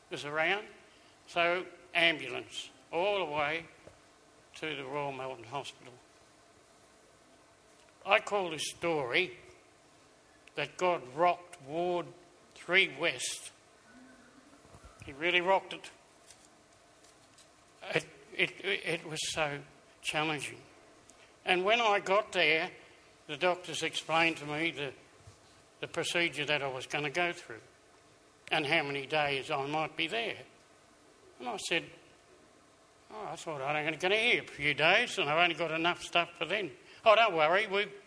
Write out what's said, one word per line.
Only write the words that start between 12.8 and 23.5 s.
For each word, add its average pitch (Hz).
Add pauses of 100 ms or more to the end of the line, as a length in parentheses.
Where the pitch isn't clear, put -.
West. - (1500)
He 151
really 175
rocked 180
it. - (2000)
It, 156 (300)
it, 180 (120)
it 170
was 151 (120)
so 147 (440)
challenging. 151 (840)
And 185
when 220
I 208
got 214
there, 165 (560)
the 151
doctors 175